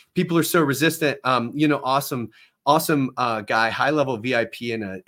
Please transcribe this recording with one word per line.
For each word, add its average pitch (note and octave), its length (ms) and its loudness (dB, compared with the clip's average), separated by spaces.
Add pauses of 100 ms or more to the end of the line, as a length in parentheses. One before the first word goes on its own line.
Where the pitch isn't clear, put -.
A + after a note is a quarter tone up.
(140)
People F3 220 0
are D#3+ 60 4
so E3 180 2
resistant. D3 640 0
Um, B2 320 0
you D3+ 140 2
know, D3 160 2
awesome C3 460 -2 (380)
awesome, D3 480 2
uh, A#2+ 240 0
guy, A2+ 300 2
high-level C3+ 480 0
V B2 180 -2
I A#2 80 2
P A#2 280 -8
in A2 120 -6
a, F#2+ 240 -10